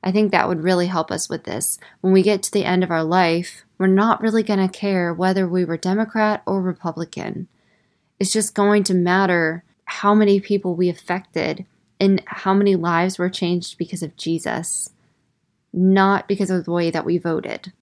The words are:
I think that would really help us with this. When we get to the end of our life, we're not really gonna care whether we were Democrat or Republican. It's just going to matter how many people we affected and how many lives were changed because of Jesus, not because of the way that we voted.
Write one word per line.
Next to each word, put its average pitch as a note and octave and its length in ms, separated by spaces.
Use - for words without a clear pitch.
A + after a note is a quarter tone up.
I F#3+ 80
think G3+ 200
that - 180
would E3 140
really F3 240
help F3 240
us - 180
with - 140
this. - 340
When F#3 100
we F#3+ 120
get G3 200
to - 80
the G3+ 140
end F#3 180
of F3 80
our D#3+ 120
life, E3+ 600
we're F#3+ 100
not G3 340
really A3 220
gonna G3 240
care F#3 460
whether F#3 340
we F3+ 160
were E3 140
Democrat G#3+ 680
or G3 160
Republican. E3+ 880
It's F#3+ 140
just A3 220
going G#3 300
to F#3+ 80
matter F3 720
how - 280
many G3+ 280
people G3 340
we F3+ 140
affected F3+ 760
and G3 240
how - 280
many G3+ 220
lives E3+ 420
were F3+ 120
changed F3 480
because F3 260
of D#3 140
Jesus, - 720
not F#3+ 560
because G3 220
of F3+ 160
the E3+ 60
way E3+ 200
that - 140
we F3 120
voted. - 540